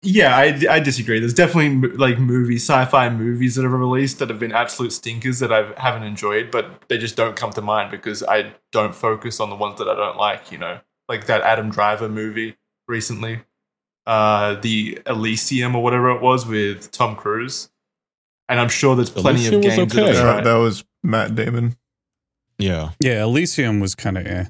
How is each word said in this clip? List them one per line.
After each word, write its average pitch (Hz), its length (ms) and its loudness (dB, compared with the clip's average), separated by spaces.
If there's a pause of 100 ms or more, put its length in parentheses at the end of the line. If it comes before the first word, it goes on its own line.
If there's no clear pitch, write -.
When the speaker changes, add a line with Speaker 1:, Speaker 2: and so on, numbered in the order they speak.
Speaker 1:
Yeah, 185 360 4
I, 143 200 6 (120)
I 160 100 4
disagree. 120 400 -2
There's 117 140 0
definitely 165 340 4 (220)
m-, - 80 -10
like, 127 220 2
movie, 123 360 2
sci-fi 127 540 2
movies 120 460 -2
that 131 80 -2
have 127 100 0
released 127 460 0
that 127 100 -4
have 107 100 -8
been 113 140 -4
absolute 120 400 -2
stinkers 117 460 -6
that 120 120 -2
I 107 260 0
haven't 120 260 -4
enjoyed, 107 480 -4
but - 360 -6
they 123 100 -2
just 113 200 -6
don't 113 180 -2
come 110 180 -6
to 110 80 -8
mind 104 300 -2
because 104 320 -10
I 104 300 -2 (180)
don't 104 240 -2
focus 110 460 -4
on 107 80 -4
the 101 80 -12
ones 101 220 -6
that 98 100 -4
I 101 60 0
don't 104 220 -6
like, 101 360 -4
you 80 40 -16
know? 85 220 -10 (300)
Like 117 160 -8
that 110 160 2
Adam 110 280 0
Driver 107 380 -2
movie 107 480 -8 (320)
recently, 113 540 -8 (680)
uh, 107 480 2
the 107 500 -4
Elysium 123 680 -2
or 120 80 -2
whatever 123 280 2
it 113 100 0
was 123 240 4
with 104 460 -4
Tom 113 260 -2
Cruise. 113 520 -6 (800)
And 123 120 0
I'm 117 100 2
sure 131 260 4
there's 123 140 2
plenty 117 380 2
of 110 60 4
Speaker 2:
Elysium - 100 6
was - 120 4
Speaker 1:
games - 180 2
that 120 80 4
Speaker 2:
okay. 208 100 4
Speaker 1:
I've - 40 4
Speaker 3:
That, 123 60 4
Speaker 1:
tried. 120 240 4
Speaker 3:
that 117 100 6
was 113 300 2 (180)
Matt 110 320 0
Damon. 120 400 -2 (840)
Speaker 2:
Yeah. 82 340 -2 (100)
Speaker 4:
Yeah, 113 220 2
Elysium 120 580 0
was 95 140 -4
kinda 92 300 -6
eh. 90 240 -4